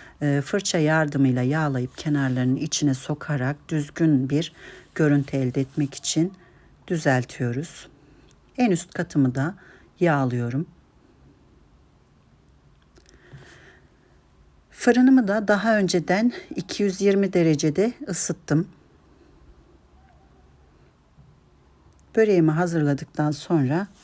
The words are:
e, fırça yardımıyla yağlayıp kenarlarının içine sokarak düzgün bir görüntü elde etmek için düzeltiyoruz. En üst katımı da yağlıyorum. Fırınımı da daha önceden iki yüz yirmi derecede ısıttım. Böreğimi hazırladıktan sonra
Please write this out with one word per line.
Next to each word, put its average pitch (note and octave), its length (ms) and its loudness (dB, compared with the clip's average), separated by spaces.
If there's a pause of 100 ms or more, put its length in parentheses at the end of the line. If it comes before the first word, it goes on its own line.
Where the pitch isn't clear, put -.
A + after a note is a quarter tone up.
(220)
e, C#3+ 220 0
fırça G3 340 -2
yardımıyla D3 640 2
yağlayıp C3+ 560 -2
kenarlarının C3 580 -2
içine C#3 380 -2
sokarak C#3+ 600 -4 (120)
düzgün D3 640 0
bir D3 220 -2 (420)
görüntü C#3+ 420 0
elde C3 240 -2
etmek C#3 340 -4
için F3 380 -2 (560)
düzeltiyoruz. C3+ 1000 -4 (720)
En B3 120 2
üst - 240 -4
katımı C#3 400 0
da C3 200 -4 (460)
yağlıyorum. C3+ 640 0 (4000)
Fırınımı B3+ 580 4
da G3+ 200 -2
daha G#3 300 2
önceden F#3+ 540 0 (240)
iki - 260 -6
yüz F#3+ 180 0
yirmi G3 320 2
derecede E3 600 2 (160)
ısıttım. - 600 -2 (3500)
Böreğimi F#3+ 340 4
hazırladıktan D3+ 800 0
sonra D#3 560 0 (180)